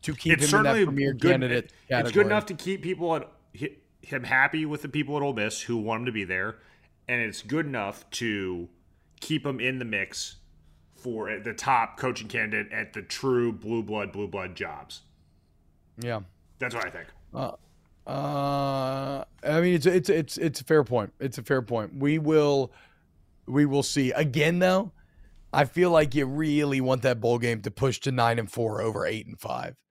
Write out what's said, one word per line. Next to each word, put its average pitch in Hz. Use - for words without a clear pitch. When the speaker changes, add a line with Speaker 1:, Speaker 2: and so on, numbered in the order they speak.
Speaker 1:
to 156
keep 160
Speaker 2:
It's 147
Speaker 1:
him 202
in 214
that 139
Speaker 2:
certainly 214
Speaker 1:
premier 139
Speaker 2:
good. 123
Speaker 1:
candidate 127
Speaker 2:
It's -
good -
Speaker 1:
category. 123
Speaker 2:
enough 208
to 196
keep 180
people 165
at, 139
hi-, -
him 131
happy 139
with 147
the 147
people 143
at 143
Ole 143
Miss 107
who 117
want 110
him 123
to 123
be 107
there, 92
and 123
it's 107
good 147
enough 110
to 95
keep 147
him 131
in 131
the 123
mix 98
for 107
the 107
top 120
coaching 113
candidate 107
at 110
the 110
true 120
blue 107
blood, 101
blue 101
blood 92
jobs. 78
Speaker 1:
Yeah. 113
Speaker 2:
That's 123
what 107
I 87
think. 85
Speaker 1:
Uh, -
uh, 139
I 156
mean, 180
it's, 151
it's, 180
it's, 165
it's 156
a -
fair 156
point. 117
It's 131
a 127
fair 131
point. 110
We 143
will, 147
we 139
will 139
see. 131
Again, 156
though, 185
I 143
feel 175
like 156
you 143
really 143
want 127
that 123
bowl 120
game 117
to 123
push 131
to 139
nine 117
and 107
four 113
over 107
eight 107
and -
five. -